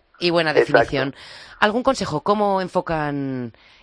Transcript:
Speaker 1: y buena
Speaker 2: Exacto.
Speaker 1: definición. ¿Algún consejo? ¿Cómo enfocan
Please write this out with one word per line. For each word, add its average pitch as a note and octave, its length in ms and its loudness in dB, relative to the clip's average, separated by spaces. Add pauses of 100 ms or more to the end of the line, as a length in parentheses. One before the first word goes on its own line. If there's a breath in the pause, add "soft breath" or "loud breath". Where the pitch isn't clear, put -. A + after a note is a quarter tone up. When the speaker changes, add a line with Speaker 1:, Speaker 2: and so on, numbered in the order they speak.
(200)
Speaker 1:
y F3 100 0
buena E3 220 2
Speaker 2:
Exacto. B2 220 2
Speaker 1:
definición. C3 420 0 (440 loud breath)
¿Algún G#3+ 240 2
consejo? F#3 380 -2
¿Cómo G#3 400 2
enfocan C#3+ 920 -4 (300 soft breath)